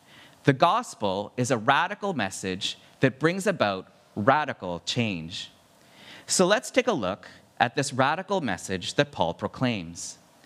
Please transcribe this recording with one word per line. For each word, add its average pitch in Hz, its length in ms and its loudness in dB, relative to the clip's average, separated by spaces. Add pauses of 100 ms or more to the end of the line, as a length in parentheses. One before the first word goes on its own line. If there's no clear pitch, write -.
(440)
The 139 100 6
gospel 120 840 0
is 123 140 0
a 123 60 2
radical 170 560 0
message 95 640 -4 (220)
that 135 200 2
brings 180 280 0
about 104 400 0 (280)
radical 110 720 2
change. 95 640 -4 (760)
So - 180 4
let's 208 260 2
take 247 160 2
a 226 60 2
look 101 340 -4 (320)
at 120 160 2
this 139 160 0
radical 165 500 0
message 95 520 -4
that 143 180 2
Paul 85 220 0
proclaims. 98 840 -6 (280)